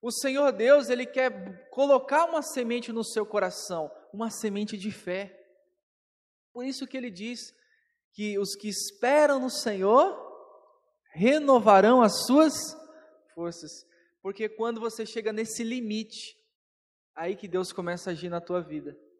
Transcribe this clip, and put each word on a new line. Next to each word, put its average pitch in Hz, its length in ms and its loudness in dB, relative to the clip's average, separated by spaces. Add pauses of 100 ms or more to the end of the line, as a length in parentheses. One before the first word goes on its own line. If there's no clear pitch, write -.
O 233 80 -6
Senhor 277 400 0
Deus, 247 400 6
Ele 247 160 -2
quer 202 640 -4
colocar 277 540 4
uma 330 180 -2
semente 240 480 -6
no 226 140 -4
seu 220 200 -4
coração, 185 640 -4 (240)
uma 220 180 -8
semente 208 460 -6
de 202 140 -8
fé. 190 500 -10 (1120)
Por 247 120 -10
isso 262 240 -8
que - 80 -12
Ele 247 120 -8
diz 220 460 -12 (580)
que 208 240 -6
os 196 200 -4
que 214 120 -10
esperam 277 720 2
no 254 100 -4
Senhor 226 720 2 (920)
renovarão 240 880 6
as 208 240 2
suas 294 260 6 (800)
forças. - 540 -12 (340)
Porque 202 280 -6
quando 226 320 -6
você 226 260 -6
chega 220 260 -6
nesse 220 300 -6
limite, 226 760 -8 (760)
aí 175 220 -6
que 202 100 -16
Deus 180 260 -4
começa 175 380 -6
a - 20 -4
agir 170 160 -10
na 170 120 -6
tua 180 200 -4
vida. 151 380 -12 (220)